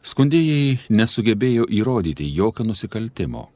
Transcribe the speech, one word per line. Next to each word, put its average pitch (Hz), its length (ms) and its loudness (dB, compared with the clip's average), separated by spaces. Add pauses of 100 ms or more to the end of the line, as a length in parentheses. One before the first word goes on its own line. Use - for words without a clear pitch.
Skundėjai 143 760 2 (100)
nesugebėjo 113 800 2
įrodyti 104 640 -2
jokio 107 320 -2
nusikaltimo 110 920 -6